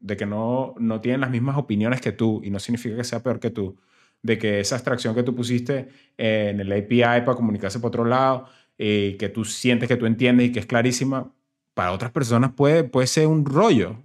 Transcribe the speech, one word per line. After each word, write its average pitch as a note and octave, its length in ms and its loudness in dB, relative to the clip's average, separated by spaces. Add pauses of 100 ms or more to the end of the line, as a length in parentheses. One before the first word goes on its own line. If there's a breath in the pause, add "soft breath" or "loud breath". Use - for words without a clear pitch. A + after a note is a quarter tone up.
de G2 180 -8
que G#2+ 80 -4
no, A#2+ 520 -4
no A2 220 -2
tiene B2 200 -2
las C3 100 -2
mismas B2+ 280 -2
opiniones A2 440 0
que A2 100 -4
tú A2 320 0
y G2+ 60 -8
no G2 100 -6
significa A2+ 380 -6
que A#2+ 60 -4
sea A#2 200 -6
peor A#2 160 -2
que A2+ 100 -4
tú, G2 280 -6 (440 soft breath)
de A2+ 160 0
que G#2 220 0
esa G2+ 160 -2
abstracción A#2+ 400 -2
que B2 80 2
tú B2+ 120 -2
pusiste, B2 540 -2 (280 loud breath)
eh, G#2+ 340 0
en G2+ 80 -4
el G2 120 -4
A G2+ 40 0 (120)
P A#2+ 80 2
I A#2+ 60 6
para A#2+ 340 4
comunicarse G#2 440 -2
por A#2 100 -2
otro A#2 160 -2
lado, B2+ 400 0 (320 loud breath)
eh, G#2 400 0
que G2 120 -4
tú A2 160 -6
sientes B2 420 0
que B2 80 2
tú A#2 100 -2
entiendes B2 420 4
y B2 40 0
que A2+ 80 -4
es G2 60 -8
clarísima, B2 680 -2 (420)
para F2+ 180 -2
otras A2+ 200 -6
personas B2 420 2
puede, D3+ 300 4
puede B2+ 240 0
ser D#3 200 2
un D#3 180 4
rollo, C3 600 2